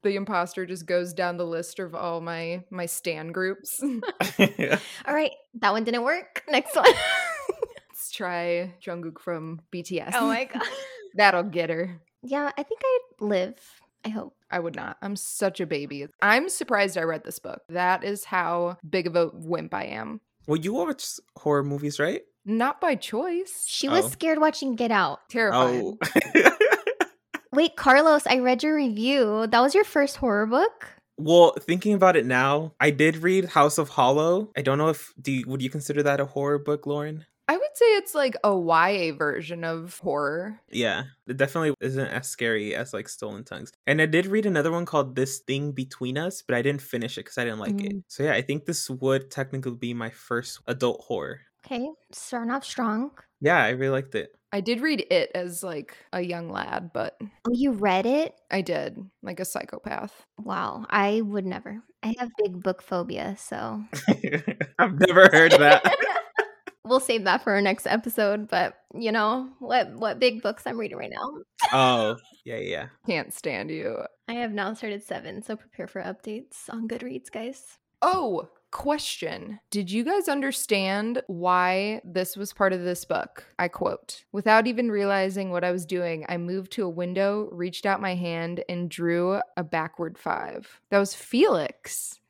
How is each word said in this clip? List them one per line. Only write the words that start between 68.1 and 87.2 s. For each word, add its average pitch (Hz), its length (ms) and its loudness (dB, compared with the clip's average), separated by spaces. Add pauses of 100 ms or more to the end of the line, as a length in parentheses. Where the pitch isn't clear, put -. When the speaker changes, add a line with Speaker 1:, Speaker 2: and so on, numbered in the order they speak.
Speaker 3:
but, 175 260 0 (200)
you 220 180 -4
know, 233 380 0 (100)
what, 233 320 0
what 220 260 -4
big 240 240 2
books - 240 -4
I'm 247 140 -8
reading - 160 -8
right - 160 -10
now. - 180 -8 (220)
<laughs> - 200 -2
Speaker 2:
Oh, 123 440 4 (280)
yeah, 120 120 -8
yeah. 92 300 -6 (200)
Speaker 1:
Can't 165 260 -4
stand 135 380 -6
you. 156 280 -6 (280)
Speaker 3:
I 233 60 -10
have 233 200 -6
now 202 220 -4
started 208 300 -10
seven, 190 380 -10
so 220 120 -10
prepare - 320 -14
for 190 160 -12
updates 214 640 -12
on 226 200 -8
Goodreads, 247 420 -10
guys. 226 480 -12 (240)
Speaker 1:
Oh, 254 460 0 (240)
question. - 880 -6 (100)
Did 202 220 -4
you 226 100 0
guys 349 260 0
understand 226 1000 -2
why 180 720 0
this 185 340 -4
was 202 160 -8
part 190 200 2
of 185 100 -2
this 175 220 -4
book? - 400 -4 (140)
I 175 100 0
quote, - 640 -6
"Without 220 340 4
even 240 240 0
realizing 196 600 0
what 175 140 -2
I 180 60 2
was 180 160 -4
doing, 170 420 -4
I 175 100 -4
moved 185 340 -6
to 214 120 -2
a 180 60 -2
window, 190 640 -2